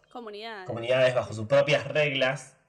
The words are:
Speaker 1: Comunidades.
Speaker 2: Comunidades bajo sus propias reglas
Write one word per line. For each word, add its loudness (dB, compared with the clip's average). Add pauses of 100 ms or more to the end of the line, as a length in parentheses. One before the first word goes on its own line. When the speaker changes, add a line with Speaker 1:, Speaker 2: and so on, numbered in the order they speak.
(100)
Speaker 1:
Comunidades. -12
Speaker 2:
Comunidades 2
bajo -2
sus -8
propias 4
reglas 0 (120)